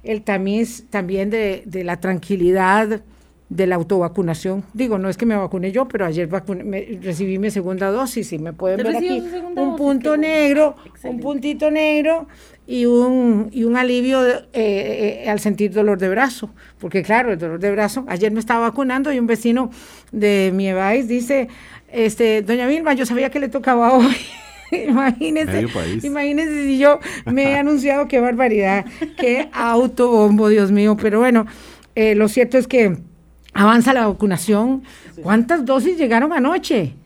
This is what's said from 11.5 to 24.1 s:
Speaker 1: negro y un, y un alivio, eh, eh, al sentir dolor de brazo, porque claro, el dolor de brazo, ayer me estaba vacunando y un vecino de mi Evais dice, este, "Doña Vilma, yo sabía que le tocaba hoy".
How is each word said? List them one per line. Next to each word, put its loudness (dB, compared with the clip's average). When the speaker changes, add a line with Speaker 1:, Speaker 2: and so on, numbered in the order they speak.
Speaker 1:
negro 0
y -2
un, 4
y -2
un 2
alivio, 2
eh, 0
eh, -2
al -2
sentir 0
dolor 2
de -2
brazo, -4
porque -4
claro, 0
el -4
dolor -6
de 0
brazo, -2
ayer -2
me -2
estaba 0
vacunando -2
y -2
un 0
vecino 0
de 2
mi 0
Evais 0
dice, -2
este, 0
"Doña -2
Vilma, 0
yo 0
sabía -2
que -4
le -4
tocaba 2
hoy". 6